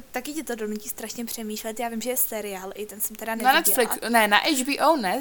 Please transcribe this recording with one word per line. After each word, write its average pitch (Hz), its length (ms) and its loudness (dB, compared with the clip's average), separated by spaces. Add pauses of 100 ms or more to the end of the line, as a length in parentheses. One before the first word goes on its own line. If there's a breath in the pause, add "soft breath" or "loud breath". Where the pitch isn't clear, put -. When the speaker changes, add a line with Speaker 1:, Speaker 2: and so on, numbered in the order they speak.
(120)
Speaker 1:
taky 254 200 -6
tě 302 120 -6
to 240 100 -6
donutí 214 340 -6
strašně 233 360 -8
přemýšlet. 220 560 -8
Já 233 80 -4
vím, 226 120 -8
že 240 100 -4
je 254 60 -4
seriál, 202 580 -6
i 208 120 -10
ten 208 140 -14
jsem - 160 -8
teda 226 180 -6
Speaker 2:
Na 247 180 4
Speaker 1:
neviděla. 311 260 4
Speaker 2:
Netflix-, 226 320 2
ne, 220 180 6
na 202 100 8
H 262 260 2
B 269 220 0
O 320 100 6
ne, 208 240 0